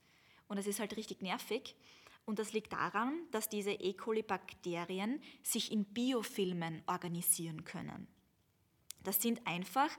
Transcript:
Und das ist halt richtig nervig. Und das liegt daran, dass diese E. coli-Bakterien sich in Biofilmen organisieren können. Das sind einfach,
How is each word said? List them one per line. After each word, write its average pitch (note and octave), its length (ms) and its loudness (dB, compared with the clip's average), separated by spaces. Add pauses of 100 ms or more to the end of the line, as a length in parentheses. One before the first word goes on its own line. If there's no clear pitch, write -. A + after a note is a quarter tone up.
(460)
Und G3+ 120 -2
das G3 80 0
ist G3+ 120 0
halt G#3 180 0
richtig G#3 260 -6
nervig. G#3 520 -2 (520)
Und G#3+ 120 0
das G#3 140 0
liegt A3 200 0
daran, A#3 460 2 (140)
dass A3 160 0
diese G3+ 240 0
E. F#3+ 220 0
coli-Bakterien F#3+ 1300 0 (220)
sich - 300 0
in G#3 120 4
Biofilmen G3+ 1040 0
organisieren E3+ 800 0
können. - 420 -8 (960)
Das G3 180 0
sind A#3 260 2
einfach, F#3+ 520 2